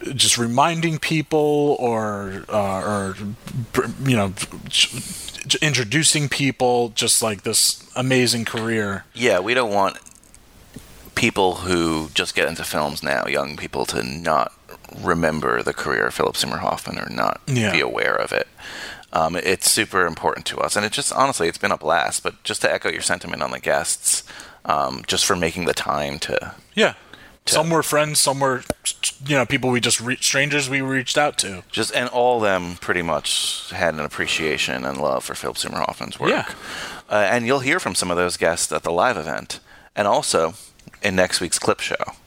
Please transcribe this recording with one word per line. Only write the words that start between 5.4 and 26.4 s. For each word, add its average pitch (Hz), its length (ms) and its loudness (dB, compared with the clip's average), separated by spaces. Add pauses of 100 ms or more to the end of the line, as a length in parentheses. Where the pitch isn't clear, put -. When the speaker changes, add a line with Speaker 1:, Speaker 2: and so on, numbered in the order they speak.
Speaker 1:
j-, - 200 0
introducing 139 640 2
people, 123 640 2
just, 117 320 2
like, 107 200 -2
this - 540 0
amazing 127 480 2
career. 110 600 -2 (100)
Speaker 2:
Yeah, 117 240 4
we 104 160 0
don't 123 180 2
want 98 240 2 (1160)
people 98 420 2
who 85 580 0
just 90 200 -2
get 82 140 2
into 82 160 -6
films 76 380 -2
now, 69 240 0
young 71 300 -2
people, - 300 -4
to - 160 -2
not 71 500 0 (480)
remember 78 640 0
the 71 100 -2
career 60 340 0
of 64 80 -2
Philip - 220 0
Seymour 65 220 -2
Hoffman - 400 -4
or - 100 -6
not 55 380 -2
Speaker 1:
Yeah. 117 260 2
Speaker 2:
be 85 80 2
aware 58 360 0
of - 160 -2
it. - 160 0 (640)
Um, 82 240 2
it's 90 340 0
super 98 360 2
important 80 400 -2
to - 120 -6
us, 73 160 0
and 104 100 2
it 107 80 -2
just, - 200 -2
honestly, 131 360 2
it's 87 100 -4
been 101 120 0
a 90 80 0
blast. 76 460 2
But - 180 -6
just - 200 -4
to - 100 4
echo 95 180 0
your 82 120 -4
sentiment 87 420 -2
on 64 80 -4
the 67 80 -8
guests, - 640 0 (400)
um, 65 420 0
just - 180 0
for 98 120 2
making 85 300 0
the - 80 2
time 71 460 -2
to - 340 -4 (200)